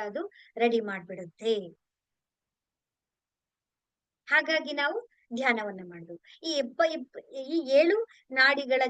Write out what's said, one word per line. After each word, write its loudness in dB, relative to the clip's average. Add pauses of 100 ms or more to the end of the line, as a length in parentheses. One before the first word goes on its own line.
ಅದು -6 (320)
ರೆಡಿ 2
ಮಾಡ್ಬಿಡುತ್ತೆ. -6 (2750)
ಹಾಗಾಗಿ 0
ನಾವು -2 (360)
ಧ್ಯಾನವನ್ನ -2
ಮಾಡ್ಬೇಕು. -16 (200)
ಈ -6
ಎಪ್ಪ-, 0
ಇಪ್-, -10 (220)
ಈ -2 (140)
ಏಳು 8 (340)
ನಾಡಿಗಳ 4